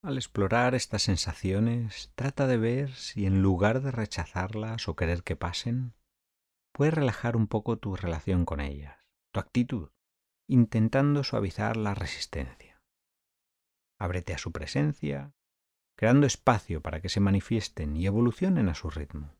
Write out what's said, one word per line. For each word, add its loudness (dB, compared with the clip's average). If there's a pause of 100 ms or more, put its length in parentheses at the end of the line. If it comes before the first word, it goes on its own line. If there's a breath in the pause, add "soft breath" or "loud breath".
Al -4
explorar 2
estas -2
sensaciones, -2
trata -2
de 4
ver 0
si -6
en 4
lugar 4
de -4
rechazarlas -4
o -4
querer 0
que -4
pasen, -4 (800)
puedes 2
relajar 0
un 4
poco -2
tu -4
relación 0
con -4
ellas, -8 (340)
tu -2
actitud, -2 (580)
intentando 4
suavizar -2
la -2
resistencia. -8 (1160)
Ábrete -4
a -8
su -8
presencia, -4 (600)
creando 6
espacio 0
para -4
que -6
se 0
manifiesten 0
y 0
evolucionen 2
a 0
su -6
ritmo. -10